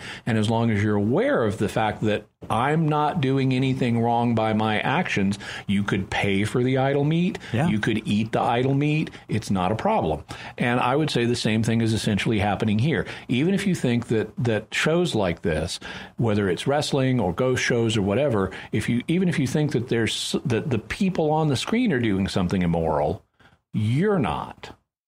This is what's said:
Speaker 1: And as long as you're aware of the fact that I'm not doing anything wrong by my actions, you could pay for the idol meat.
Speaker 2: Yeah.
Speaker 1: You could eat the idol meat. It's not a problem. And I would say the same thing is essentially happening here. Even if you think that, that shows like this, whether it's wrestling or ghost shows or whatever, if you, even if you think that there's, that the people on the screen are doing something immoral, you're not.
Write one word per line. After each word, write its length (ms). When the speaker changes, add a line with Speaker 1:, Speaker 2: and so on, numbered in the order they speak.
Speaker 1:
And 100
as 100
long 220
as 140
you're 120
aware 480
of 140
the 100
fact 360
that 240
I'm 360
not 320
doing 320
anything 480
wrong 360
by 180
my 280
actions, 580
you 160
could 300
pay 320
for 200
the 140
idol 260
meat. 360
Speaker 2:
Yeah. 160
Speaker 1:
You 120
could 280
eat 240
the 100
idol 340
meat. 340
It's 220
not 220
a 40
problem. 460
And 200
I 160
would 140
say 160
the 100
same 280
thing 180
is 120
essentially 440
happening 400
here. 300
Even 280
if 100
you 80
think 360
that, 280
that 340
shows 440
like 260
this, 380
whether 300
it's 200
wrestling 520
or 140
ghost 300
shows 340
or 60
whatever, 480
if 160
you, 200
even 220
if 100
you 80
think 240
that 160
there's, 480
that 240
the 80
people 540
on 160
the 100
screen 340
are 80
doing 280
something 340
immoral, 640
you're 460
not. 560